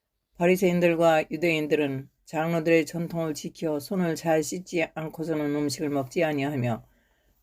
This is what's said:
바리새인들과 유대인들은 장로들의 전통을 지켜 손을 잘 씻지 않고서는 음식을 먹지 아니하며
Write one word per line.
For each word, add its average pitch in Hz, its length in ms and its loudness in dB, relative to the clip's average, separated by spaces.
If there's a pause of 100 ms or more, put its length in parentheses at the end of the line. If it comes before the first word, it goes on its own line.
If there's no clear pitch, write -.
(380)
바리새인들과 175 920 4
유대인들은 151 800 0 (160)
장로들의 165 640 2
전통을 165 480 -4
지켜 160 440 -6
손을 170 380 -2
잘 160 260 2
씻지 175 520 -4
않고서는 151 600 -4
음식을 147 360 -2
먹지 143 340 -2
아니하며 139 640 -2 (560)